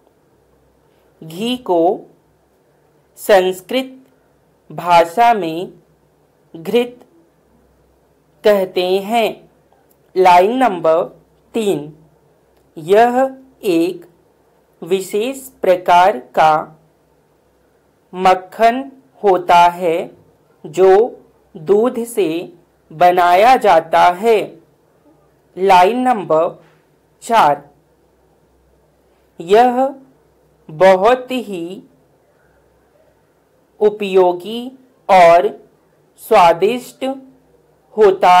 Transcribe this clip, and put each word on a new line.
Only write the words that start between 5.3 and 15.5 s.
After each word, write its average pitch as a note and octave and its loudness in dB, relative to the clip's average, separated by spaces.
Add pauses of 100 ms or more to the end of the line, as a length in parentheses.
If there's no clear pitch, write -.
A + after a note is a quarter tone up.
में E3+ -8 (840)
घृत A3 -4 (1500)
कहते F#3+ 0 (160)
हैं। G#3+ -4 (880)
लाइन F#3 4
नंबर F3 -2 (520)
तीन, D#3+ -6 (840)
यह A#3+ 0 (280)
एक E3+ -4 (760)
विशेष G#3 -6 (240)